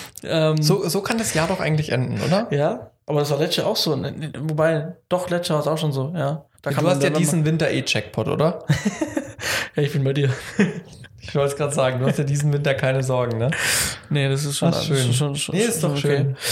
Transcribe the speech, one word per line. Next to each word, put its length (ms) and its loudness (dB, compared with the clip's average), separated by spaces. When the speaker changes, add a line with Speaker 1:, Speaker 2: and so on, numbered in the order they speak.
Speaker 1:
Ähm, 400 2
Speaker 2:
So, 260 2
so 120 0
kann 180 -2
das 160 -2
Jahr 120 2
doch 120 -2
eigentlich 320 0
enden, 340 -2
oder? 240 2
Speaker 1:
Ja, 400 -2
aber 140 0
das 100 0
war 80 0
letztes 200 0
Jahr 100 0
auch 80 0
so. 200 0
Ne, 160 -4
ne, 280 -10
wobei, 560 0
doch, 200 -2
letztes 200 -2
Jahr 100 2
war's 80 -2
auch 100 0
schon 140 -2
so, 240 -2
ja. 300 -4
Da 80 -2
Speaker 2:
Du 40 -2
Speaker 1:
kann 100 2
man 100 4
Speaker 2:
hast 80 2
ja 0 -
Speaker 1:
dann, 0 -
wenn 100 4
man 60 2
Speaker 2:
diesen 260 2
Winter 240 2
eh 160 0
Jackpot, 420 0
oder? 420 0
Speaker 1:
<laughs> 1040 -4
Ja, 80 2
ich 100 0
bin 100 2
bei 100 2
dir. 160 2
<laughs> 640 -2
Speaker 2:
Ich 140 -8
wollte 160 2
es 60 -8
grad 160 -2
sagen, 260 2
du 80 2
hast 100 2
ja 60 2
diesen 280 2
Winter 220 2
keine 300 0
Sorgen, 340 0
ne? 140 2
Speaker 1:
Nee, 200 2
das 160 0
ist 120 -4
schon 120 2
Speaker 2:
Ach, 40 4
Speaker 1:
das 160 -2
ist 140 2
Speaker 2:
schön. 100 2
Speaker 1:
schon, 220 0
schon, 200 -4
Speaker 2:
Nee, 60 2
ist 220 0
doch 120 0
Speaker 1:
schon 160 0
okay. 60 4
Speaker 2:
schön. 200 0